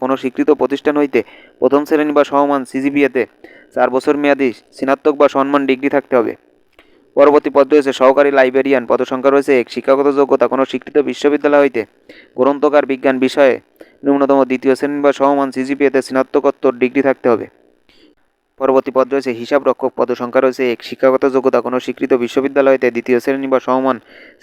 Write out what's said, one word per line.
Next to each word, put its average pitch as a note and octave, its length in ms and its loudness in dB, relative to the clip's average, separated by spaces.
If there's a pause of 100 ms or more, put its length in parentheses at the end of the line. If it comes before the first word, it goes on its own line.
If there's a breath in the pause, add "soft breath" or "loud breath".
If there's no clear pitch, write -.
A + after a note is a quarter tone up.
কোনো C3 180 -2
স্বীকৃত C#3 280 -2 (120)
প্রতিষ্ঠান C#3 400 -2
হইতে C3+ 180 0 (420 loud breath)
প্রথম C3+ 260 2
শ্রেণী D3+ 300 -2
বা C#3+ 140 4
সমমান C#3+ 300 0 (100)
সিজিপিএতে C3+ 520 0 (520 loud breath)
চার B2 200 2
বছর C3 180 0 (100)
মেয়াদি C#3 260 0 (280)
স্নাতক C#3 440 0
বা C#3+ 140 8
সম্মান C#3 340 0
ডিগ্রি C3+ 260 -2
থাকতে C3+ 240 -2
হবে। A2 140 -2 (800 soft breath)
পরবর্তী D3 400 4
পদ C#3 180 4
রয়েছে C#3 260 2
সহকারী C#3 380 4
লাইব্রেরিয়ান, C3 540 2
পদ A#2+ 80 2 (120)
সংখ্যা C3+ 220 0
রয়েছে C#3 260 2
এক, A2+ 140 -2
শিক্ষাগত C3+ 340 0 (120)
যোগ্যতা C3 340 2
কোনো C3 160 0
স্বীকৃত - 280 -6 (120)
বিশ্ববিদ্যালয় D3 540 0
হইতে A#2+ 180 -2 (560 loud breath)
গ্রন্থকার C#3+ 540 2
বিজ্ঞান C3 340 -2
বিষয়ে C3 300 2 (500 loud breath)
ন্যূনতম C#3 340 2 (120)
দ্বিতীয় C3 280 0
শ্রেণী C#3+ 260 -6
বা C#3+ 140 4
সমমান C#3 360 0
সিজিপিএতে C3+ 520 -2
স্নাতকোত্তর C3 720 -2
ডিগ্রি B2+ 260 0
থাকতে C3+ 240 -2
হবে। A2 140 -2 (1120 soft breath)
পরবর্তী C3 380 0
পদ C3 160 2
রয়েছে C3+ 180 -4 (100)
হিসাব C3+ 280 -2
রক্ষক, B2+ 300 -2
পদ B2 100 -2 (120)
সংখ্যা B2 220 0
রয়েছে C3 200 -2 (100)
এক, A2 140 -8
শিক্ষাগত C3 360 0 (120)
যোগ্যতা B2+ 300 0
কোনো B2 200 -4
স্বীকৃত C3 260 -6 (120)
বিশ্ববিদ্যালয় C3+ 520 0
হইতে C3 200 0
দ্বিতীয় A#2+ 280 0
শ্রেণী C3+ 300 -4
বা B2+ 120 0
সমমান C3 320 -2 (460 loud breath)